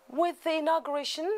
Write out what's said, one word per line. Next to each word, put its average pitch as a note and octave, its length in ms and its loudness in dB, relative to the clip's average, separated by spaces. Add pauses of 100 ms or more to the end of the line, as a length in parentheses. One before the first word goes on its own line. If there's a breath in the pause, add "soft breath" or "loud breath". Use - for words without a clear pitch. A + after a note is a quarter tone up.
With E4 360 0
the D#4+ 140 0
inauguration D#4 800 0